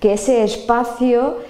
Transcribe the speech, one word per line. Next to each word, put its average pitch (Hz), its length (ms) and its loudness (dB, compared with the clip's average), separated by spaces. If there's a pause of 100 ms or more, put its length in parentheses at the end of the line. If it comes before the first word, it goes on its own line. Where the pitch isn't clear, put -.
que 247 140 2
ese 233 280 2
espacio, 240 920 0 (140)